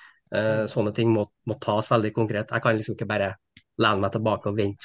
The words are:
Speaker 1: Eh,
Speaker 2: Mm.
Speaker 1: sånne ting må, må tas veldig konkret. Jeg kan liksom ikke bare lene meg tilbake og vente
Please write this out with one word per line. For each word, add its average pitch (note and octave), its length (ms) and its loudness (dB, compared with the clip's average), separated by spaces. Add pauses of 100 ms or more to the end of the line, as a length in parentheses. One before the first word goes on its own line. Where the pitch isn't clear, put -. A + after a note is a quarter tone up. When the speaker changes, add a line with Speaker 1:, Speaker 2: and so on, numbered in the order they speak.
(300)
Speaker 1:
Eh, A2 340 0
Speaker 2:
Mm. G#2 40 -6
Speaker 1:
sånne G#2+ 260 -2
ting A2+ 140 2
må, G#2+ 180 2 (200)
må A2 120 -4
tas G#2+ 300 -2
veldig A2 240 2
konkret. G#2+ 400 -4
Jeg A#2 100 -2
kan A2+ 140 2
liksom G#2+ 180 -6
ikke G2+ 140 2
bare G2 280 2 (420)
lene G#2+ 220 4
meg G2 120 0
tilbake G#2+ 380 -2
og G2+ 60 -4
vente G2+ 280 -2